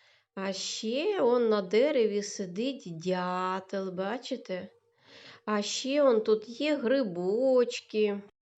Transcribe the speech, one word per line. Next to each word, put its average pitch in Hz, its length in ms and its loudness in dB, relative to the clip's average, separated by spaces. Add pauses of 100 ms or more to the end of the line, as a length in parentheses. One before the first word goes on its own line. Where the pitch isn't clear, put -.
(340)
А 196 180 -4
ще 302 680 -2
он 247 280 4
на 208 140 2
дереві 214 600 2
сидить 208 640 -6
дятел, 180 1040 -4
бачите? 196 800 -6 (760)
А 214 180 0
ще 269 400 0
он 240 180 6
тут 214 400 0
є 294 160 2
грибочки, 220 1400 2 (380)